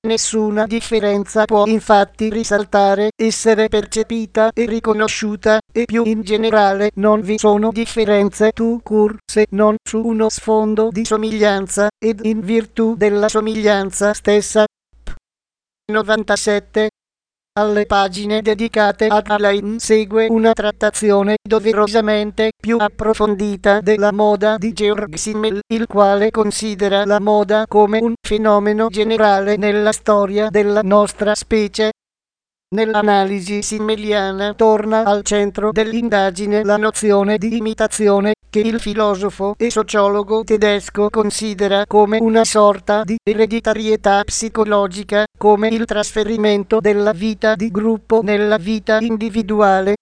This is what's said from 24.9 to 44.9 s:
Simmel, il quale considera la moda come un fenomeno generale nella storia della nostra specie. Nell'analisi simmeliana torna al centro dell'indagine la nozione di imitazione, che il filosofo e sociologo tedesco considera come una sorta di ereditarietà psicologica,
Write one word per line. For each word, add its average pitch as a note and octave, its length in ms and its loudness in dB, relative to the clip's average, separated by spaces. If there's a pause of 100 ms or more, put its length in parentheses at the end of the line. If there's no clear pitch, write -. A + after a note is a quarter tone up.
Simmel, G#3+ 440 -4 (140)
il A3+ 120 -2
quale G3+ 460 2
considera G#3 720 -2
la G3+ 160 0
moda G#3 480 0
come G#3 320 2
un A3+ 140 0 (120)
fenomeno G#3+ 640 2
generale G#3 680 0
nella G#3 340 0
storia G#3 580 0
della G3+ 340 2
nostra G#3 520 2
specie. G#3+ 560 -2 (800)
Nell'analisi G3+ 920 0
simmeliana G#3 880 -4
torna A3 500 2
al G3+ 200 0
centro G#3 480 -2
dell'indagine G#3+ 920 -2
la G#3 140 0
nozione G#3 640 0
di A3+ 180 -4
imitazione, G#3+ 760 0 (140)
che G#3+ 120 -2
il A3+ 200 -2
filosofo G#3 800 -2
e A#3 140 -2
sociologo G#3 720 0
tedesco G#3 640 0
considera G#3 800 -2
come G#3 320 2
una A3+ 240 2
sorta G#3 600 2
di G3+ 120 -4 (120)
ereditarietà G#3+ 960 0
psicologica, G#3 1040 -2 (100)